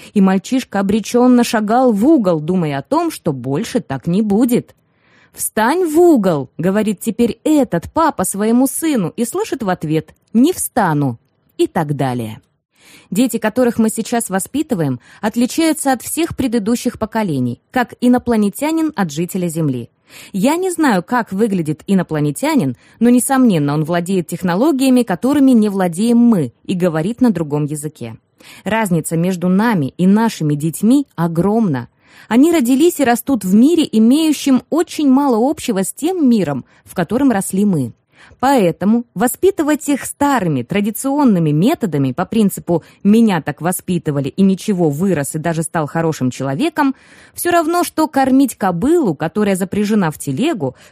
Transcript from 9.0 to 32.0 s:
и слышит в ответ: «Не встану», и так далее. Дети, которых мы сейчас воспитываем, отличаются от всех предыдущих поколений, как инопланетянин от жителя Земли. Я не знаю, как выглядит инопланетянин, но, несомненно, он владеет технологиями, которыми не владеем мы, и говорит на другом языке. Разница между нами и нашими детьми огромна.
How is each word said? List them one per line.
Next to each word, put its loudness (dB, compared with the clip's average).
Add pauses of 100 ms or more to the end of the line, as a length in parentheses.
и -2
слышит -6
в -4
ответ: -4 (200)
«Не 4
встану», -2 (380)
и 2
так -4
далее. -6 (680)
Дети, -2
которых -2
мы 2
сейчас -6
воспитываем, -4 (200)
отличаются -2
от -6
всех -6
предыдущих -2
поколений, -4 (120)
как -4
инопланетянин 0
от -2
жителя -4
Земли. -4 (420)
Я 0
не -2
знаю, 0
как -4
выглядит -2
инопланетянин, -2 (240)
но, 4
несомненно, 2
он 0
владеет -2
технологиями, 0
которыми 2
не 4
владеем 0
мы, 4 (100)
и -4
говорит -2
на 4
другом -2
языке. -10 (480)
Разница -2
между -2
нами 0
и 2
нашими 2
детьми 0 (100)
огромна. 0 (400)